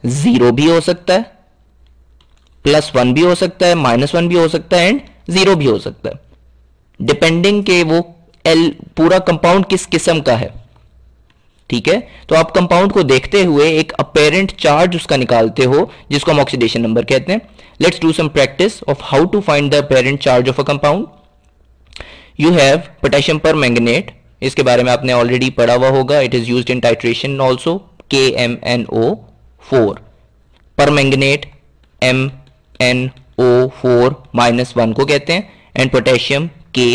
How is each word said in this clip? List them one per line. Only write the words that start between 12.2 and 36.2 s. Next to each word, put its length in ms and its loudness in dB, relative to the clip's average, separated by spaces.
तो 80 0
आप 140 0
कंपाउंड 420 0
को 100 2
देखते 420 0
हुए 340 2
एक 220 -4
अपेरेंट 600 0
चार्ज 360 2
उसका 200 -4
निकालते 480 0
हो, 260 2
जिसको 220 -2
हम 80 2
ऑक्सीडेशन 400 -2
नंबर 240 0
कहते 280 -2
हैं। 80 -2
Let's 220 0
do 80 2
some 240 -2
practice 400 0
of 160 -6
how 100 0
to 160 0
find 240 0
the 100 2
apparent 400 0
charge 300 2
of 100 -4
a 80 -2
compound। 340 -2
You 140 2
have 340 2
potassium 400 0
permanganate, 680 0
इसके 200 -4
बारे 200 2
में 100 0
आपने 200 -2
already 440 0
पढ़ा 180 2
हुआ 140 2
होगा, 320 2
it 140 -2
is 140 -2
used 260 -2
in 120 -4
titration 600 -2
also, 300 -2
K 100 2
M 100 -4
N 140 -2
O 100 0
four। 240 2
Permanganate 680 0
एम 280 0
एन 300 -2
ओ 300 4
फ़ोर 540 0
माइनस 400 0
वन 160 0
को 140 -2
कहते 260 -2
हैं 180 -6
and 160 -2
potassium 540 0